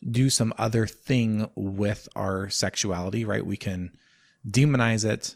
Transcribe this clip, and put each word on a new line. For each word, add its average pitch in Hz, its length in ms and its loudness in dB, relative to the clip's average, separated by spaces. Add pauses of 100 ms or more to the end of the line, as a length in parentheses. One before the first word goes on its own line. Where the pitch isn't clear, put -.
do 123 200 2
some 113 280 0
other 113 280 2
thing 110 720 0
with 101 600 -2
our 98 340 -2
sexuality, 95 760 -2
right? 104 200 -2
We 98 120 -4
can 92 340 -6 (560)
demonize 117 580 4
it. - 300 -2